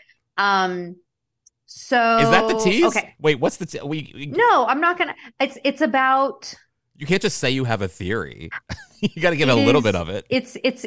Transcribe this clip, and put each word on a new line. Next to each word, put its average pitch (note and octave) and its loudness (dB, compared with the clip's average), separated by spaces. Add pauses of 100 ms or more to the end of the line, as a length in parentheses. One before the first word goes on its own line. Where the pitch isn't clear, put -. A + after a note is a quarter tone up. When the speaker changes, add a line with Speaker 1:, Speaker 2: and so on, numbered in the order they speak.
(380)
Speaker 1:
Um, F#3 0 (680)
so A#3 0
Speaker 2:
Is A3+ 4
that A3 4
the A3+ 0
tease? A3 4
Speaker 1:
Okay. - -2
Speaker 2:
Wait, D3+ 2
what's E3 -2
the F3 -8
te-, - -12
we, D3 -8
we C#3 -14
Speaker 1:
No, F#4 4
I'm C4+ -2
not F4 0
gonna, E4 -4 (240)
it's, C4+ -2
it's C#4 -2
about C4 0 (420)
Speaker 2:
You D3 -14
can't F#3 2
just - -2
say C3 -2
you C3 0
have A2+ -2
a F#2+ -2
theory. F2 -6 (220)
<laughs> - -10 (260)
You - -6
gotta F3 2
give C#3+ 2
Speaker 1:
It B2+ 4
Speaker 2:
a A#2+ 4
little C#3 4
Speaker 1:
is, - 0
Speaker 2:
bit G2+ 2
of E2+ -4
it. G2 -6
Speaker 1:
it's, B3+ -2
it's, B3+ -4